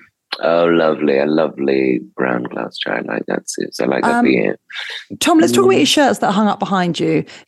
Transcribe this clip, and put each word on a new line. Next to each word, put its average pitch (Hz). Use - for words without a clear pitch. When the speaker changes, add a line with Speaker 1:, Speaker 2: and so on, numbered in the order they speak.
Speaker 1:
Oh, 85
lovely. 78
A 71
lovely 69
brown 62
glass -
jar. -
I -
like -
that, -
Suze. -
I 58
like 65
that -
Speaker 2:
Um, 240
Speaker 1:
for 67
you. 53
Speaker 2:
Tom, 330
let's 240
talk 370
about 381
Speaker 1:
Mm. -
Speaker 2:
your 285
shirts 254
that -
hung 208
up -
behind 180
you. 160